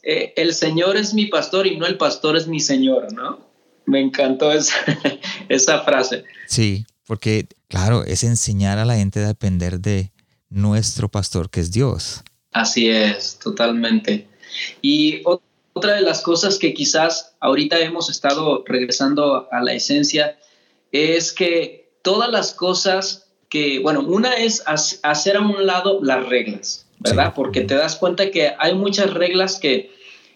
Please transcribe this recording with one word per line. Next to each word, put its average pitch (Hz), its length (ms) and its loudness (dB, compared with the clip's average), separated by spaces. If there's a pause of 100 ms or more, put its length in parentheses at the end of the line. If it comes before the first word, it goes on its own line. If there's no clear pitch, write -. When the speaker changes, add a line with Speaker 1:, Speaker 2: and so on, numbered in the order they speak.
Speaker 1:
eh, 160 340 -4
"El 165 200 0
Señor 170 420 2
es 214 160 -2
mi 208 140 2
pastor 185 400 0
y 165 100 -2
no 160 80 -4
el 185 100 -2
pastor 151 420 0
es 156 100 -2
mi 160 120 -4
Señor", 131 540 2
¿no? 123 260 -10 (460)
Me 135 160 2
encantó 135 500 2
esa, 151 220 0 (400)
<laughs> - 360 -12
esa 143 320 2
frase. 127 420 0 (240)
Speaker 2:
Sí, 107 400 0 (180)
porque, 110 420 -2 (200)
claro, 101 360 0
es - 200 -2
enseñar 104 560 0
a 110 60 0
la 120 100 2
gente 101 240 0
a 104 80 0
depender 92 520 -2
de 95 320 -2 (380)
nuestro 104 580 0
pastor, 92 440 -4
que - 80 -4
es 85 120 -2
Dios. 107 520 -2 (280)
Speaker 1:
Así 113 380 2
es, 107 480 0
totalmente. 113 880 0 (540)
Y 151 420 2
ot-, 180 180 2 (320)
otra 208 200 0
de 202 80 2
las 165 200 0
cosas 170 360 0
que - 160 0
quizás 156 640 0
ahorita 147 400 2
hemos 165 300 -2
estado 147 580 0
regresando 135 840 0
a 123 120 -2
la 127 100 0
esencia 147 640 0 (540)
es 160 400 2
que 170 580 -2 (120)
todas 214 280 0
las 214 240 -2
cosas 185 720 -2 (220)
que, 143 300 -2
bueno, 147 220 0
una 220 320 2
es 226 320 0
hac-, 151 380 -2
hacer 196 340 2
a 208 40 0
un 202 240 2
lado 190 360 2
las 127 260 0
reglas, 110 600 -4 (120)
¿verdad? 110 280 2
Speaker 2:
Sí. - 80 -4
Speaker 1:
Porque 135 260 -2
te 104 140 -2
das 156 200 0
cuenta 196 360 0
que 151 280 2
hay 165 160 2
muchas 196 380 0
reglas 180 460 0
que - 320 -2 (440)